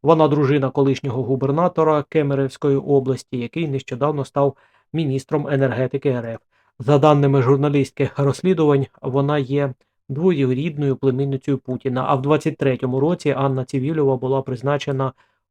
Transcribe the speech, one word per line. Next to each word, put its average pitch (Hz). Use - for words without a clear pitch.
Вона 156
дружина 139
колишнього 135
губернатора 147
Кемерівської 139
області, 131
який 151
нещодавно 135
став 143
міністром 147
енергетики 135
Р 123
Ф. 113
За 139
даними 143
журналістських 139
розслідувань, 143
вона 139
є 139
двоюрідною 143
племінницею 135
Путіна, 127
а 147
в 127
двадцять 151
третьому 131
році 151
Анна 135
Цивільова 139
була 131
призначена 135